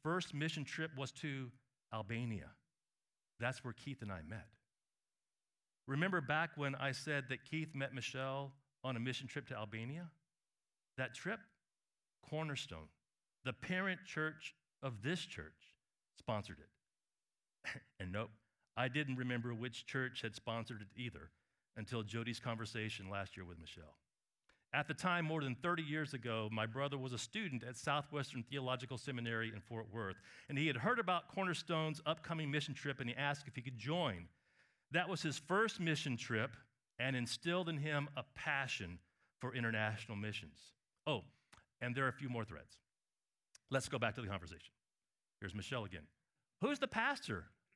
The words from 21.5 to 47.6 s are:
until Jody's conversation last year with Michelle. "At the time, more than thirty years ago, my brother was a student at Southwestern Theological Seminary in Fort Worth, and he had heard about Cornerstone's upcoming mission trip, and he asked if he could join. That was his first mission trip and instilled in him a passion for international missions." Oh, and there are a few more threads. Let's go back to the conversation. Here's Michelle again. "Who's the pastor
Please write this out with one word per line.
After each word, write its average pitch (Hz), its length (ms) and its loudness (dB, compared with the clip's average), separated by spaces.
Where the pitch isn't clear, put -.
until 113 260 0
Jody's 113 380 -2
conversation 110 720 -2
last 98 260 -2
year 95 100 -8
with 85 120 -10
Michelle. 80 400 -14
"At 143 160 2
the 156 60 0
time, 175 300 4
more 156 180 4
than 135 120 2
thirty 170 280 2
years 151 320 0
ago, 113 360 0
my 110 160 2
brother 135 300 0
was 131 160 -2
a 117 60 -2
student 156 440 -2
at 120 140 -6
Southwestern 143 640 0
Theological 127 560 -2
Seminary 117 540 0
in 107 80 -8
Fort 113 300 -6
Worth, 98 300 -4
and 143 80 0
he 147 100 6
had 143 100 4
heard 202 220 4
about 180 300 2
Cornerstone's 160 800 2
upcoming 156 440 2
mission 143 240 2
trip, 143 260 -2
and 123 80 0
he 120 80 -2
asked 143 300 2
if 123 80 -12
he 127 80 -4
could 123 160 -6
join. 120 500 0
That 170 180 4
was 180 140 0
his 151 160 2
first 208 420 4
mission 151 360 4
trip 113 400 2
and 131 180 2
instilled 170 520 2
in 160 100 0
him 147 380 2
a 127 60 -2
passion 120 640 0
for 120 140 -2
international 110 600 2
missions." 101 580 -6
Oh, 135 180 2
and 123 140 0
there 135 100 2
are 131 40 6
a 123 40 2
few 135 160 -4
more 117 160 0
threads. - 360 -14
Let's 131 180 2
go 135 100 0
back 117 160 4
to 131 80 -4
the 104 60 -2
conversation. 90 440 -6
Here's 90 140 -6
Michelle 107 300 -2
again. 82 220 -8
"Who's 277 180 4
the 269 100 2
pastor 226 640 0